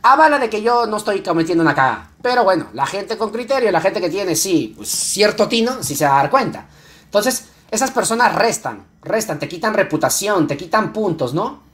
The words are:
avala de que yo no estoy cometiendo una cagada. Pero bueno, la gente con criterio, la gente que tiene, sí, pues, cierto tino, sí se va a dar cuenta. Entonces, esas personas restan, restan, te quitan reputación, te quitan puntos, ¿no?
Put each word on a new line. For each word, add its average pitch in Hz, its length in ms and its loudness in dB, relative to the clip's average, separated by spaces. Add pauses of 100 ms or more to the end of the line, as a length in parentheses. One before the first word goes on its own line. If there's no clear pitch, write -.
avala 294 340 6
de 247 120 -2
que 214 120 -4
yo 233 240 2
no 214 120 -4
estoy 208 240 -4
cometiendo 170 420 0
una 147 100 4
cagada. 127 360 0 (120)
Pero 247 220 2
bueno, 190 300 2
la - 120 -2
gente 202 320 -6
con 208 140 -4
criterio, 240 400 0
la 165 100 0
gente 190 180 0
que 175 100 -2
tiene, 185 260 -2
sí, 143 400 0
pues, 107 140 -12
cierto 208 580 0
tino, 233 340 0
sí 139 140 -6
se 151 100 0
va 139 140 4
a - 20 4
dar 143 80 2
cuenta. 240 380 0 (380)
Entonces, 233 400 0 (260)
esas 254 180 -2
personas 233 460 0
restan, 127 500 -2 (160)
restan, 208 380 -4
te 147 80 -6
quitan 208 260 -4
reputación, 190 720 0
te - 100 -4
quitan 185 380 -2
puntos, 165 400 -2
¿no? 220 300 -4 (100)